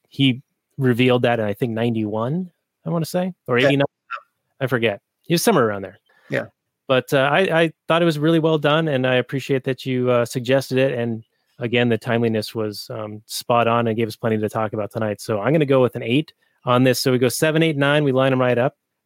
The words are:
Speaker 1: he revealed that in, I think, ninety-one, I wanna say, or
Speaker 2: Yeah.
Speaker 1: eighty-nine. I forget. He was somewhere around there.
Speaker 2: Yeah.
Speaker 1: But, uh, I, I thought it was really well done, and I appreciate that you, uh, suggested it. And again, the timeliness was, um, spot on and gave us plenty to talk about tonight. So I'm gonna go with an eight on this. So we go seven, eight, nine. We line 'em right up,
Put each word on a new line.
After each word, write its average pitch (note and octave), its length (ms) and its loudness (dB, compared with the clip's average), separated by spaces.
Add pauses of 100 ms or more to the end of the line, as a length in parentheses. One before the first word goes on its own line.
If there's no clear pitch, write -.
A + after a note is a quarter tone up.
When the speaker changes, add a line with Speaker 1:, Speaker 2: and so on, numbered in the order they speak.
Speaker 1:
he C3+ 320 0 (380)
revealed B2 420 2
that A#2+ 180 2
in, A2 60 -2
I G#2 80 -2
think, A#2 200 -4
ninety-one, A2+ 760 -2 (340)
I D#3+ 60 -8
wanna E3 160 -2
say, F3+ 300 -4 (120)
or A#2+ 120 0
Speaker 2:
Yeah. C#3 80 4
Speaker 1:
eighty-nine. C#3 180 2 (760)
I C3+ 60 -4
forget. A#2 360 -2 (200)
He E3 140 -2
was E3 80 -2
somewhere E3 220 2
around G2+ 180 -4
there. F#2+ 160 -16 (300)
Speaker 2:
Yeah. A#2+ 160 -4 (420)
Speaker 1:
But, C3 260 0
uh, C#3 180 2
I, D#3 80 4 (220)
I E3 120 0 (140)
thought E3 140 2
it F3 40 2
was D#3+ 120 0
really D#3+ 220 2
well D#3+ 180 2
done, D3+ 300 0
and C3 180 -2
I B2+ 100 2
appreciate C3 500 -2
that C3+ 200 -6
you, B2+ 240 -2
uh, A#2+ 160 2
suggested C3 540 -2
it. C3+ 180 0
And A#2 260 -6 (360)
again, A#2+ 300 0
the A2+ 100 0
timeliness A#2 560 -2
was, G#2+ 340 -6
um, G#2+ 380 -12
spot A#2 400 0
on A#2 180 2
and A2 100 0
gave A2+ 120 0
us G#2+ 80 -12
plenty A2 240 -2
to G#2+ 100 -2
talk A2 240 -4
about G#2 180 -6
tonight. G#2+ 300 -4
So A2 180 -4
I'm A#2 140 0
gonna D#3+ 140 2
go C3 160 4
with A#2+ 120 0
an B2 60 -10
eight B2 320 -2 (300)
on B2 200 4
this. B2+ 160 4
So C3 120 0
we B2+ 80 2
go B2 100 2
seven, D#3 320 0
eight, D#3+ 160 0
nine. C#3+ 260 2
We C#3 80 2
line C3 220 2
'em C3 80 2
right B2 160 2
up, C3 180 0 (300)